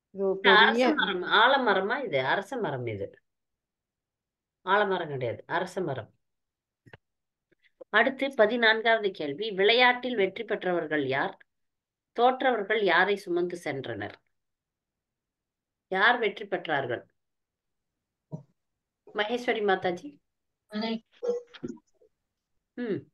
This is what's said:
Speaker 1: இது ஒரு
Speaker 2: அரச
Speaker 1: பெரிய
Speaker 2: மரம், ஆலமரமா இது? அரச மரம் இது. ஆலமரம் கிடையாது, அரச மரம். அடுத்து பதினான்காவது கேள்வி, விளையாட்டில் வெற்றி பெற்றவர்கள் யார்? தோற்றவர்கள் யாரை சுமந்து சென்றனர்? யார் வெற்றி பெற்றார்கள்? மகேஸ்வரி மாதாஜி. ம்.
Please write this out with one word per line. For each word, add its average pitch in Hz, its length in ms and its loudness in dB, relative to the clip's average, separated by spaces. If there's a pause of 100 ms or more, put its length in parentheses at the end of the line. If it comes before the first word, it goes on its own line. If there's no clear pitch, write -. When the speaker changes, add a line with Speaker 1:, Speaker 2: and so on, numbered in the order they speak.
(120)
Speaker 1:
இது 196 120 -6
ஒரு 190 200 0
Speaker 2:
அரச 220 220 8
Speaker 1:
பெரிய 233 280 2
Speaker 2:
மரம், 185 300 -2
ஆலமரமா 220 800 2
இது? 147 220 -2
அரச 196 320 -2
மரம் 139 300 -4
இது. 101 200 -6 (1600)
ஆலமரம் 190 420 2
கிடையாது, 127 380 -6
அரச 180 360 -4
மரம். 131 280 -6 (1800)
அடுத்து 262 460 0
பதினான்காவது 220 760 4
கேள்வி, 170 400 -6
விளையாட்டில் 247 640 2
வெற்றி 190 280 -2
பெற்றவர்கள் 165 640 -2
யார்? 143 300 -2 (720)
தோற்றவர்கள் 233 720 2
யாரை 185 320 4
சுமந்து 175 480 -4
சென்றனர்? 123 540 -8 (1700)
யார் 214 300 4
வெற்றி 214 280 -4
பெற்றார்கள்? 139 580 -4 (2000)
மகேஸ்வரி 220 500 -4
மாதாஜி. 185 460 -2 (2750)
ம். 214 260 -6 (140)